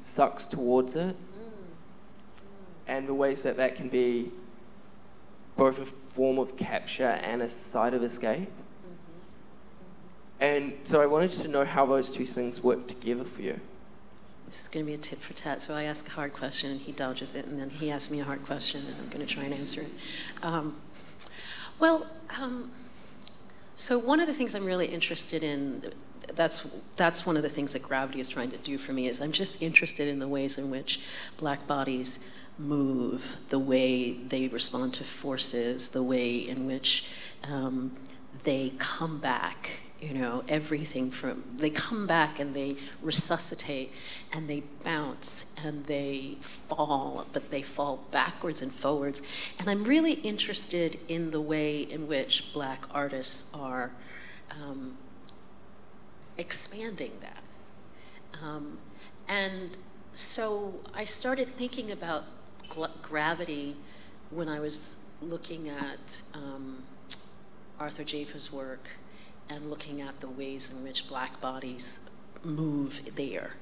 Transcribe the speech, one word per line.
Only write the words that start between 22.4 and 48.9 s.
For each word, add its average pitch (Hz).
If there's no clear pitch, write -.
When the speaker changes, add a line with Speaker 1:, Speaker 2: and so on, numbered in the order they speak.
Speaker 2:
um, 254
so -
one 269
of 339
the 302
things 226
I'm 196
really 180
interested 165
in 139
that's, -
that's 170
one 160
of 151
the 147
things 143
that 127
Gravity 135
is 127
trying 127
to 120
do 139
for 139
me, 127
is 120
I'm 151
just 190
interested 156
in 139
the 135
ways 139
in 135
which 131
black 143
bodies 131
move, 135
the 139
way 127
they 131
respond 123
to 131
forces, 123
the 131
way 123
in 131
which, -
um, 131
they 135
come 160
back, -
you 151
know, 127
everything 151
from, -
they 151
come 208
back 160
and 143
they 139
resuscitate 151
and 160
they 147
bounce 151
and 151
they 139
fall, 143
but -
they 139
fall 139
backwards 147
and 127
forwards. 139